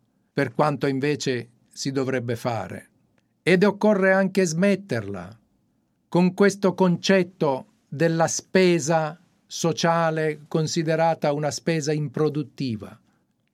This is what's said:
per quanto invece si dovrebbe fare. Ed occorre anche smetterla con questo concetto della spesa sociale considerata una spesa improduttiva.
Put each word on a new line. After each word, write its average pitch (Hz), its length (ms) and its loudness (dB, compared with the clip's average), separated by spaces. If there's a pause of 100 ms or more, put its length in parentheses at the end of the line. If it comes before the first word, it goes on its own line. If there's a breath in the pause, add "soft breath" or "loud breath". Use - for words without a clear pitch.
(320)
per 135 200 -2
quanto 147 340 0
invece 135 640 -2 (240)
si - 200 -8
dovrebbe 127 440 -2
fare. 101 520 -6 (540)
Ed 180 220 4
occorre 202 480 2
anche 190 320 2
smetterla 123 920 -2 (680)
con 180 260 2
questo 196 400 2
concetto 180 920 0 (220)
della 165 380 0
spesa 165 920 0 (280)
sociale 160 1040 -2
considerata 160 840 0
una 147 180 -2
spesa 156 420 -4
improduttiva. 139 1080 -6 (540)